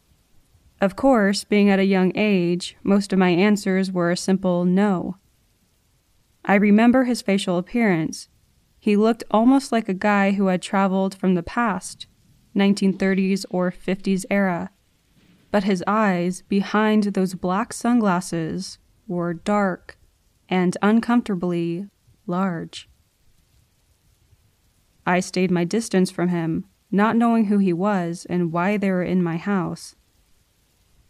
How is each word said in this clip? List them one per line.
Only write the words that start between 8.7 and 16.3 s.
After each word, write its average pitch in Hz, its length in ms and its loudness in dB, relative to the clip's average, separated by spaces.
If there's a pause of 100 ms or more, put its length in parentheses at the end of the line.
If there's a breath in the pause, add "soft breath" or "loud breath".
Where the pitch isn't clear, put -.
He 208 180 0
looked 226 340 2
almost 254 420 2
like 226 180 0
a 185 40 -2
guy 202 380 2
who 196 140 0
had 185 160 0
traveled 190 520 0
from 190 200 0
the - 80 0
past, - 640 -6 (480)
nineteen 196 420 2
thirties 190 540 0
or 180 200 -2
fifties 190 600 -4
era. 185 400 -2 (800 soft breath)
But 202 140 0
his 190 220 -2
eyes, 185 640 0